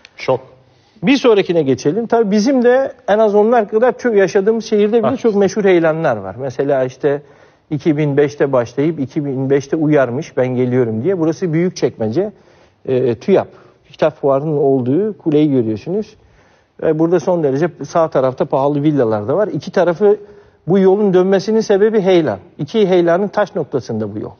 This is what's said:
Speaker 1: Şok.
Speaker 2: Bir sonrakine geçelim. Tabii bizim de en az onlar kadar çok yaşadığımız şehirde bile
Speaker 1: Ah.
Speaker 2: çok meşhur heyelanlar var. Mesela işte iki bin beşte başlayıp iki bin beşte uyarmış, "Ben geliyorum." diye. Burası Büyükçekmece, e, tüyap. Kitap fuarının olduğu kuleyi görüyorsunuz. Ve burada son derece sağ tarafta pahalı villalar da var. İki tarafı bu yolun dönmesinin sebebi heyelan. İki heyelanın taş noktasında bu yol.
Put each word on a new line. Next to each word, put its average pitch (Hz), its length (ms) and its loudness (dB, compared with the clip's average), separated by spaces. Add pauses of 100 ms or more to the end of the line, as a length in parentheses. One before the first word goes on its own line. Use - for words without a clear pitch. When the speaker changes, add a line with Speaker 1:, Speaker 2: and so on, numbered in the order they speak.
(180)
Speaker 1:
Şok. 131 220 -4 (640)
Speaker 2:
Bir 254 140 2
sonrakine 185 460 2
geçelim. 147 440 -2
Tabii 233 240 0
bizim 233 320 2
de 254 280 2 (160)
en 208 120 2
az 214 160 2
onlar 214 340 2
kadar 240 280 0
çok 233 180 -2
yaşadığımız 202 500 2
şehirde 214 340 2
bile 214 140 0
Speaker 1:
Ah. 262 40 -4
Speaker 2:
çok 220 180 0
meşhur 196 280 0
heyelanlar 165 540 2
var. 95 220 -10
Mesela 139 440 -2
işte 143 380 -2 (480)
iki 151 280 -2
bin 147 200 0
beşte 143 360 0
başlayıp 143 460 -2
iki 143 260 -4
bin 135 240 -4
beşte 139 260 0
uyarmış, 147 640 0
"Ben 127 100 0
geliyorum." 123 560 -2
diye. 185 160 -2
Burası 160 340 -2
Büyükçekmece, 165 760 -2 (540)
e, 127 300 -2
tüyap. 143 320 0 (440)
Kitap - 300 -2
fuarının 143 360 0
olduğu 139 600 0
kuleyi 151 340 0
görüyorsunuz. 131 640 -4 (680)
Ve 156 160 0
burada 165 200 0
son 175 240 -2
derece 143 260 0 (180)
sağ 165 200 0
tarafta 131 380 -2
pahalı 143 380 -2
villalar 113 440 0
da 135 100 -2
var. 208 100 0
İki - 240 -8
tarafı 202 460 2 (500)
bu 190 120 2
yolun 190 340 4
dönmesinin 190 480 2
sebebi 208 400 2
heyelan. 165 380 2 (180)
İki 202 300 0
heyelanın 175 400 2
taş 202 280 -4
noktasında 113 600 -6
bu 104 40 -10
yol. 87 200 -10